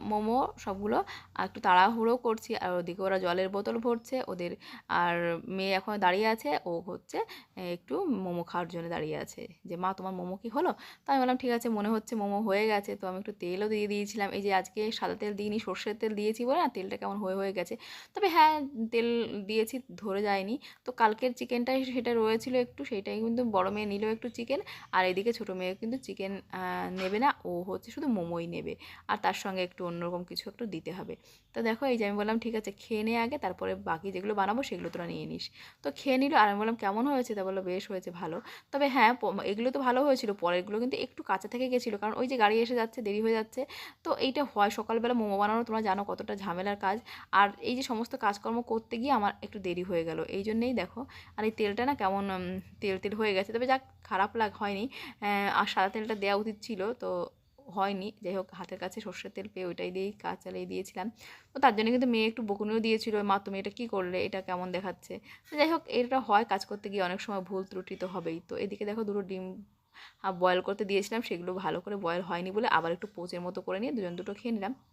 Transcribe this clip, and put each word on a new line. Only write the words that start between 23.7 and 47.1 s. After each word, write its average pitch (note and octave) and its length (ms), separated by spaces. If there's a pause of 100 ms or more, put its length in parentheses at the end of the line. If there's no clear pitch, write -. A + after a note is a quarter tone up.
মেয়ে G#3 160
নিল G3+ 220
একটু A3+ 200
চিকেন, A#3+ 300 (320)
আর F#3 140
এদিকে F#3+ 280
ছোট G#3 180
মেয়ে F#3 240
কিন্তু A3+ 220
চিকেন, G3 360 (160)
আহ, F3+ 440
নেবে F#3+ 260
না, G3 100 (160)
ও F3+ 60 (120)
হচ্ছে F#3+ 280
শুধু D4 160
মোমোই E3+ 400
নেবে, D#3+ 260 (340)
আর G#3 100
তার F#3 160
সঙ্গে F#3+ 300
একটু F3+ 220
অন্যরকম F3 380
কিছু F3 260
একটু - 160
দিতে E3 260
হবে। F#3 220 (420)
তো A#3 60
দেখো A3+ 240
এই B3+ 120
যে A3 80
আমি G3+ 120
বললাম, G#3+ 220
"ঠিক A3+ 160
আছে, G#3+ 160
খেয়ে G#3+ 320
নে A3+ 140
আগে, A#3 200
তারপরে F#3 380
বাকি F#3+ 360
যেগুলো G3 240
বানাবো G3+ 280
সেগুলো F3 260
তোরা E3+ 180
নিয়ে D#3+ 180
নিস।" D#3+ 200 (360)
তো C#4+ 100
খেয়ে C4 260
নিল, C#4 180
আর G#3+ 140
আমি G3+ 100
বললাম, A3 160
"কেমন G#3+ 320
হয়েছে?" B3+ 280
তা G3 80
বললো, F#3+ 180
"বেশ F#3 260
হয়েছে, F#3 240
ভালো।" F3 260 (320)
তবে C#4+ 180
হ্যাঁ, B3 260
প-, G3 300
এগুলো A3 280
তো C#4 80
ভালো B3+ 240
হয়েছিল, C4 300
পরেরগুলো F3+ 460
কিন্তু B3+ 180
একটু - 260
কাঁচা F#3+ 240
থেকে B3 220
গেছিলো, B3 280
কারণ G#3+ 200
ওই B3+ 100
যে C4+ 100
গাড়ি G#3+ 220
এসে A#3 160
যাচ্ছে, A3+ 260
দেরি G#3 200
হয়ে A3+ 140
যাচ্ছে। A3 260 (400)
তো E4+ 160
এইটা C4+ 260
হয়, G#3 280
সকালবেলা A3+ 420
মোমো G#3 240
বানানো G#3+ 260
তোমরা A3 180
জানো G3+ 240
কতটা G3+ 300
ঝামেলার G3 420
কাজ, G3+ 200 (340)